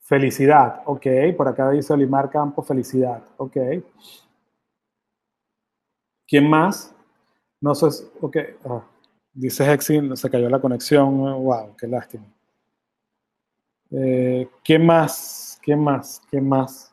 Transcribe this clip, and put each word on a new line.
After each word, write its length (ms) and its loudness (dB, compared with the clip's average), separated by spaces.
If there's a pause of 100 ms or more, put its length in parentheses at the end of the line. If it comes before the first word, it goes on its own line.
Felicidad, 760 4
ok, 200 -6 (300)
por 120 0
acá 220 0
dice 220 0
Olimar 380 2
Campos, 360 -4
felicidad, 560 -2 (140)
ok. 200 -10 (2750)
¿Quién 220 4
más? 460 0 (680)
No 140 -2
sé, 140 2 (300)
ok, 180 -8 (280)
ah, 220 -10 (480)
dice 360 -2
Hexi, 460 0
se 140 -6
cayó 180 0
la 140 0
conexión, 560 2
wow, 580 -4
qué 100 -12
lástima. 380 -10 (1700)
Eh, 580 -2 (160)
¿quién 220 4
más? 760 0
¿Quién 220 0
más? 460 -4
¿Quién 180 -2
más? 440 -4